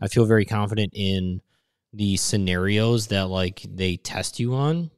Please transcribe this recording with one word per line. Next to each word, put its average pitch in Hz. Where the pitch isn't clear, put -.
I 98
feel 113
very 107
confident 104
in 95
the 101
scenarios 104
that, 98
like, 92
they 92
test -
you 120
on. 156